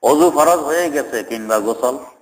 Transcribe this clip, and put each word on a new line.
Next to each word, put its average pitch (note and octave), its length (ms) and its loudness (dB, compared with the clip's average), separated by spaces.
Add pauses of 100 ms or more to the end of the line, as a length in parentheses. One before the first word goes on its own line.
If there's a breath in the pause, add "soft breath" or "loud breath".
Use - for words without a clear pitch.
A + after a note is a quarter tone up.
অজু D3+ 320 4
ফরজ D#3+ 240 4 (100)
হয়ে F3 160 0 (100)
গেছে C3+ 220 -4 (120)
কিংবা A2 280 -2 (100)
গোসল B2+ 280 -2 (260)